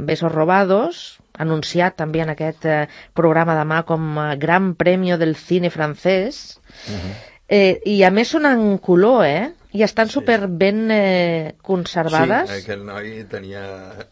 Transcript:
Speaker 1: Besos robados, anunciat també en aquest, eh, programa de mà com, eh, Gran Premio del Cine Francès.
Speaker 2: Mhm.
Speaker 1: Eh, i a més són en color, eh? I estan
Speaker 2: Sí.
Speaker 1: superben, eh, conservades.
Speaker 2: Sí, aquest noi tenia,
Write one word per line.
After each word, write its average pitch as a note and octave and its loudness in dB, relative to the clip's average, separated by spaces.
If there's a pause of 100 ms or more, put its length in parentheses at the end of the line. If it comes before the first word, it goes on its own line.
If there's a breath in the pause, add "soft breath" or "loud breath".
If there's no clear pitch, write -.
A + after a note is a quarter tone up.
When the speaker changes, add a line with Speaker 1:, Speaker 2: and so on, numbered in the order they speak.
Speaker 1:
Besos D#3 -2
robados, F#3+ 0 (180)
anunciat D#3+ -2
també D#3 -4
en D#3+ -4
aquest, D#3+ -6
eh, D3+ 0 (260 loud breath)
programa E3 2
de D#3 0
mà D#3+ -2
com, D#3+ -2
eh, D3+ -2
Gran E3+ 2
Premio F3+ 2
del D#3+ 0
Cine F3 -2
Francès. F#3 -4 (280 loud breath)
Speaker 2:
Mhm. F#2+ -10 (360 loud breath)
Speaker 1:
Eh, G3 4
i G3 4
a F#3 6
més G#3+ 2
són D#4 0
en A3 2
color, G3+ 4
eh? F#3+ 0 (180)
I G#3 0
estan A3 0
Speaker 2:
Sí. - -12
Speaker 1:
superben, G#3 0
eh, F3 0
conservades. F3 -2
Speaker 2:
Sí, G2+ -8
aquest G2+ -10
noi G#2 -12
tenia, G2 -12 (500)